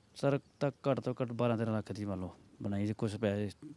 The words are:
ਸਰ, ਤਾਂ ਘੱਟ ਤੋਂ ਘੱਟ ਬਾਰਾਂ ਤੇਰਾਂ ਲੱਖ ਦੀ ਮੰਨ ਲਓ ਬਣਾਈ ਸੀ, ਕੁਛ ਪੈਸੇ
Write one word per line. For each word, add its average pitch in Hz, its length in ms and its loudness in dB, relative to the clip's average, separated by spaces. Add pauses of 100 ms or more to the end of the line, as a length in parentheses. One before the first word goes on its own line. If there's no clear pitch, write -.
(160)
ਸਰ, 139 240 2 (200)
ਤਾਂ 143 120 2 (200)
ਘੱਟ 123 80 2
ਤੋਂ 123 220 -2
ਘੱਟ 120 100 -4
ਬਾਰਾਂ 117 260 2
ਤੇਰਾਂ 110 200 0
ਲੱਖ 101 140 -4
ਦੀ 98 140 -6
ਮੰਨ 98 140 -2
ਲਓ 90 160 -6 (260)
ਬਣਾਈ 101 260 0
ਸੀ, 107 60 0
ਕੁਛ 107 220 -2
ਪੈਸੇ 104 340 0 (280)